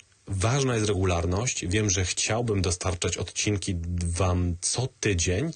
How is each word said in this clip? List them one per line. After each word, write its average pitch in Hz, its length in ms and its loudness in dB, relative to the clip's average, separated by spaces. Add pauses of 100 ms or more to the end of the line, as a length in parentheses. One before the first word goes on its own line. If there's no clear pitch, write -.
(280)
Ważna 120 480 0
jest 107 120 2
regularność. 92 800 0
Wiem, 107 240 2
że 95 160 2
chciałbym 110 560 0
dostarczać 90 560 -2
odcinki 98 580 -2 (300)
wam 87 560 2
co - 260 0 (120)
tydzień, 101 560 0